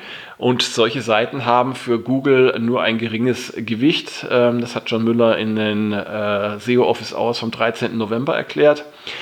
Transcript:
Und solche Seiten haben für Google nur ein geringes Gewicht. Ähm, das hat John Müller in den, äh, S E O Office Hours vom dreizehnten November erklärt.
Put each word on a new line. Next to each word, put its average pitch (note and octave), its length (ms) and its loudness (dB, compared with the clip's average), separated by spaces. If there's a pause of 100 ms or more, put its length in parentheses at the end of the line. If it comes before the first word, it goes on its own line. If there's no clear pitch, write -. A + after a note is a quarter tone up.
(380)
Und B2 260 2
solche A#2 380 0
Seiten A#2 440 0
haben B2 300 2
für A#2+ 220 0
Google C3 640 2
nur A#2 220 0
ein A2 160 2
geringes A2+ 580 -2
Gewicht. A#2 760 -2
Ähm, A#2+ 300 4
das A#2 160 -4
hat - 160 -6
John A2+ 140 0
Müller A#2 320 4
in A2 180 -2
den, G#2+ 380 0
äh, G#2 600 -2
S G#2 120 -12
E B2 100 4
O B2 60 8
Office - 300 0
Hours A#2 260 -2
vom A2+ 100 -6
dreizehnten A#2 480 -2
November A2+ 380 -2
erklärt. D3 480 2 (380)